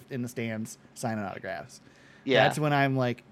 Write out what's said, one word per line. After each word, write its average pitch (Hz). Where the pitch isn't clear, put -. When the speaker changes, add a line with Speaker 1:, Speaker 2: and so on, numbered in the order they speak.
Speaker 1:
in 135
the 123
stands 113
signing 110
autographs. 92
Speaker 2:
Yeah. 120
Speaker 1:
that's 139
when 151
I'm 139
like, 123